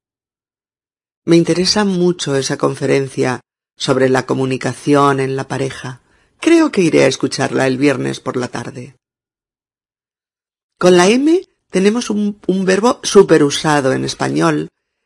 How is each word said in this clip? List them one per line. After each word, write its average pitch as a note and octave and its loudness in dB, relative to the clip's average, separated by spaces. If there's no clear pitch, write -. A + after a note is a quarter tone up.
Me E3+ 4
interesa E3+ 0
mucho F3 -2
esa C3+ -4
conferencia C3+ -2
sobre B2+ 0
la B2+ 0
comunicación C3+ 0
en C3+ -4
la C3+ -8
pareja. C3 -10
Creo D#4+ 2
que G3 0
iré C#3+ 2
a - 4
escucharla C3 -2
el B2+ -2
viernes C3+ -2
por B2 -8
la B2 -6
tarde. B2 -14
Con F3+ 4
la F3 6
M D4 2
tenemos G#3 0
un, G#3 -4
un F#3 -2
verbo G3 0
superusado D3 2
en C3 -4
español D3+ -2